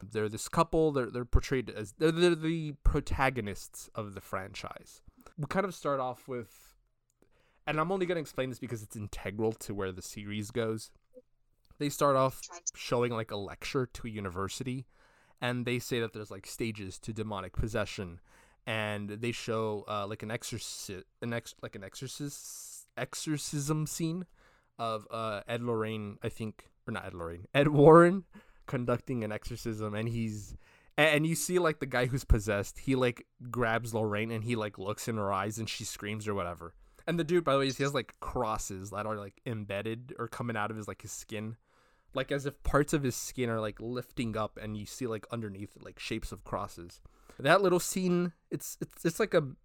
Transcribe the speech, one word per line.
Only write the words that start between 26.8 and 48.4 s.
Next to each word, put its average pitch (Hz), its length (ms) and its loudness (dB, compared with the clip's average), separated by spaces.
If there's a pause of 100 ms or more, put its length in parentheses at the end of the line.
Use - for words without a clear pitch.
or - 60 -4
not 95 140 -6
Ed 92 80 -8
Lorraine, 85 400 -8
Ed 143 140 6
Warren 165 560 12 (420)
conducting 123 580 -2
an 107 80 -4
exorcism, 107 640 -6
and 113 140 -2
he's, 110 460 -4 (440)
a-, - 20 6
and 151 260 6
you 165 80 2
see, 180 240 0
like, 160 220 2
the 139 60 -4
guy 127 200 2
who's 123 180 -2
possessed, 104 560 2
he, 135 140 2
like, 127 320 2 (240)
grabs 117 440 0
Lorraine, 107 360 0
and 110 140 -4
he, 120 100 0
like, 107 240 -2
looks 101 300 -4
in 113 80 0
her 101 160 2
eyes, 101 260 0
and 110 100 -4
she - 140 -6
screams 104 460 -6
or 101 60 0
whatever. 87 400 -6 (320)
And 170 120 2
the 170 60 2
dude, 170 200 4
by 143 80 4
the 139 60 6
way, 135 120 4
he 127 120 -2
has, 139 100 2
like, 131 280 -2
crosses 107 680 -2
that 101 160 -4
are, 107 120 -2
like, 101 280 -12
embedded 113 760 -4
or 117 80 -4
coming 120 300 -4
out 107 140 0
of 110 80 -8
his, 104 100 -8
like, 98 140 -10
his 107 100 -12
skin. 110 440 -8 (580)
Like, 131 180 -2
as 143 140 -2
if - 160 -6
parts 147 320 4
of 147 80 2
his 127 120 0
skin - 360 -2
are, 113 100 0
like, 107 180 -4
lifting 117 600 -4
up, 107 180 -4
and 107 180 -8
you 104 120 -8
see, - 200 -6
like, 110 240 -4
underneath, 104 520 -6
like, - 160 -16
shapes - 340 -4
of - 120 -12
crosses. 92 580 -6 (360)
That 156 220 8
little 180 200 6
scene, 175 520 2 (180)